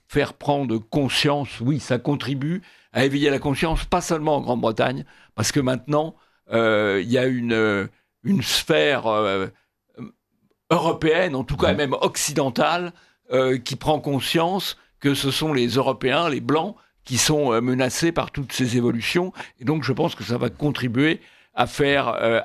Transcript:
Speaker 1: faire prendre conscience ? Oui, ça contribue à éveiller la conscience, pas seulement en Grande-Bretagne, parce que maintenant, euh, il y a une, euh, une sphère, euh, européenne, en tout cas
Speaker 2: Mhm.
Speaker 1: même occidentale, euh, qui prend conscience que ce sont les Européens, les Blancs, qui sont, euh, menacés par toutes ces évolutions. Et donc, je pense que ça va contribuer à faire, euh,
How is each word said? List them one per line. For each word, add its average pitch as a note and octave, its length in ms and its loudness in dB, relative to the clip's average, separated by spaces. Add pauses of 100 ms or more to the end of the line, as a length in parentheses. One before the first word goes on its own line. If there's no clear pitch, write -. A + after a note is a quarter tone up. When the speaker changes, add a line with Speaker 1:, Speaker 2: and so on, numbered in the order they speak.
Speaker 1:
faire - 260 -2
prendre C3+ 440 -2
conscience ? C#3+ 840 -2
Oui, C3 180 0
ça B2 180 -2
contribue C#3+ 640 -4 (320)
à B2 120 2
éveiller C#3+ 240 2
la C#3 100 2
conscience, D#3 460 0
pas F3+ 160 2
seulement D#3 360 0
en B2+ 40 0
Grande-Bretagne, B2 640 0 (320)
parce - 160 -2
que D3 80 0
maintenant, C#3+ 560 0 (380)
euh, G#2+ 500 4
il A#2 80 -4
y B2 60 2
a B2+ 80 4
une, A#2+ 280 0
euh, G#2+ 340 2 (360)
une F#3 200 0
sphère, D3 640 2
euh, G2+ 400 0 (1200)
européenne, D#3+ 640 0
en E3+ 80 -4
tout C#3+ 140 -6
cas E3+ 140 2
Speaker 2:
Mhm. - 60 0
Speaker 1:
même C#3 240 0
occidentale, D3+ 920 -2 (380)
euh, C3 260 2
qui B2 180 -8
prend D3+ 240 0
conscience E3 800 -2 (220)
que C#3+ 160 2
ce C#3 160 -2
sont D#3 220 -2
les B2 140 2
Européens, C3 600 0
les B2 120 -2
Blancs, D#3+ 340 -2 (280)
qui B2 140 -4
sont, D3 360 2
euh, A2+ 80 2
menacés B2+ 500 0
par D#3 200 -4
toutes C3+ 220 -8
ces B2 240 0
évolutions. A#2+ 560 0 (260)
Et - 60 -12
donc, D3 180 0
je B2 100 -2
pense D#3+ 220 -2
que - 80 -12
ça A#2+ 140 -4
va B2 120 -2
contribuer C3+ 720 0 (360)
à B2 120 2
faire, C#3 420 0
euh, A2+ 360 2